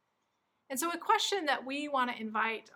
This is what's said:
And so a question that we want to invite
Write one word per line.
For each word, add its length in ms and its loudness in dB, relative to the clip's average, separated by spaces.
And 100 -4
so 120 0
a 60 -4
question 480 2
that 200 2
we 220 -4
want 240 2
to 100 -6
invite 540 -2